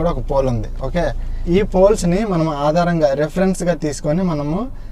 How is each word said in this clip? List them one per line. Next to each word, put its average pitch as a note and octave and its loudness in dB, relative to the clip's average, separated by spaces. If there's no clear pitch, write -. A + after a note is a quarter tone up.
కూడా E3 0
ఒక B2+ -4
పోల్ C3+ 2
ఉంది. G#2+ -4
ఓకే, E3+ 0
ఈ G3+ 4
పోల్స్ని F#3+ 4
మనం D#3+ 0
ఆధారంగా E3 2
రిఫరెన్స్గా F3 0
తీసుకొని D3+ -2
మనము D3 -2